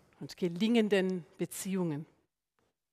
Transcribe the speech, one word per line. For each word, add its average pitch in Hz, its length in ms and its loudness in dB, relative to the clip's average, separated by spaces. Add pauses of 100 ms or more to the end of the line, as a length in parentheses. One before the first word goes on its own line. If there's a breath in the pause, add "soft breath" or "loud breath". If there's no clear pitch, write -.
(200 soft breath)
und - 160 -14
gelingenden 190 880 2 (140)
Beziehungen. 175 680 -4 (880)